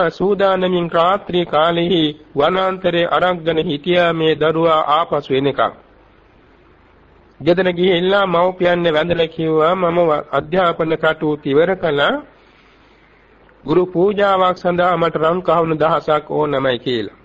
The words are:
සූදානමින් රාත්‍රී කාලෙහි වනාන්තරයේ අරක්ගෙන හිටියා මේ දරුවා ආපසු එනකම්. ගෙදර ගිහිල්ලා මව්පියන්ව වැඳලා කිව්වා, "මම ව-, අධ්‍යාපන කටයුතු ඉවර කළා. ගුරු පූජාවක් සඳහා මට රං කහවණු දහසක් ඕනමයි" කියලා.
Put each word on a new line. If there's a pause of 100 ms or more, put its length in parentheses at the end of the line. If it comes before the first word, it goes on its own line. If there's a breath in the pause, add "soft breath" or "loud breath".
සූදානමින්
රාත්‍රී
කාලෙහි (300)
වනාන්තරයේ
අරක්ගෙන
හිටියා
මේ
දරුවා (100)
ආපසු
එනකම්. (1700)
ගෙදර
ගිහිල්ලා
මව්පියන්ව
වැඳලා
කිව්වා,
"මම
ව-,
අධ්‍යාපන
කටයුතු
ඉවර
කළා. (1500 soft breath)
ගුරු
පූජාවක්
සඳහා
මට
රං
කහවණු
දහසක්
ඕනමයි"
කියලා.